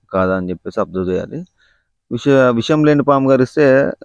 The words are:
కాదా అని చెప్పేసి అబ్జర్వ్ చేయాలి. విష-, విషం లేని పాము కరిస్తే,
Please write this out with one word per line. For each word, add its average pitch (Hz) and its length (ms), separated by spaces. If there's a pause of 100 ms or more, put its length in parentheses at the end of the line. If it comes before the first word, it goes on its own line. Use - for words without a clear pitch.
(120)
కాదా 95 240
అని 92 140
చెప్పేసి 95 300
అబ్జర్వ్ 92 300
చేయాలి. 90 340 (680)
విష-, 131 420
విషం 151 300
లేని 147 180
పాము 135 260
కరిస్తే, 135 600 (140)